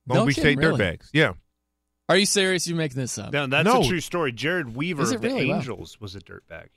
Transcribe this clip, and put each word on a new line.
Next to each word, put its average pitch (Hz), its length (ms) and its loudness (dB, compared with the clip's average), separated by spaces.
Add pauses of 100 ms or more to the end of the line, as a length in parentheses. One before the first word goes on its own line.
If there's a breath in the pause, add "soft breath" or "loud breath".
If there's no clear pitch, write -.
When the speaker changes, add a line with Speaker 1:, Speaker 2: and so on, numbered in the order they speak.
Speaker 1:
Long 127 120 2
Speaker 2:
No 226 60 4
Speaker 1:
Beach 139 100 2
Speaker 2:
kidding, 143 220 4
Speaker 1:
State 151 80 2
Speaker 2:
really? 151 140 2
Speaker 1:
Dirtbags. 87 340 -2
Yeah. 139 200 4 (760)
Speaker 2:
Are 165 60 4
you 202 100 4
serious? 190 420 0
You're 165 100 -2
making 135 240 -2
this 117 160 -6
up? 104 160 -8
Speaker 3:
No, 143 140 -2
that's 147 180 2
Speaker 1:
No. 240 160 6
Speaker 3:
a 147 40 4
true 156 140 0
story. 156 320 -2
Jared 127 440 -4
Weaver 156 280 -4
Speaker 2:
Is - 80 0
it 254 40 0
Speaker 3:
of 214 80 -6
the 226 40 -2
Speaker 2:
really? 220 220 0
Wow. 208 80 0
Speaker 3:
Angels - 420 -8
was 98 160 -12
a 95 60 -12
Dirtbag. 82 560 -18